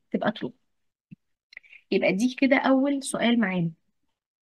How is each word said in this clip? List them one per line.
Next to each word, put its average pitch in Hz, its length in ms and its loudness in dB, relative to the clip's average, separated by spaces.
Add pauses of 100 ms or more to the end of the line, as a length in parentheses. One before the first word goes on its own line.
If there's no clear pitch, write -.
(100)
تبقى 208 220 -2
ترو. - 200 -10 (1400)
يبقى 190 220 2
دي 233 260 0
كده 269 180 4
أول 269 460 2
سؤال 233 380 0
معانا. 185 300 0 (720)